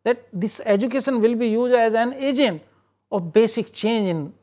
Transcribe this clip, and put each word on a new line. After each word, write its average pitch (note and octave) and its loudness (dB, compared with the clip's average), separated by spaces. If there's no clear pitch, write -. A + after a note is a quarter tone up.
that A#3+ -2
this G#3 -4
education A#3+ 0
will A#3 4
be A#3 0
used B3 2
as A3+ 4
an A#3+ 0
agent C4+ 0
of E3+ -4
basic A3 2
change G#3+ -2
in D#3+ -4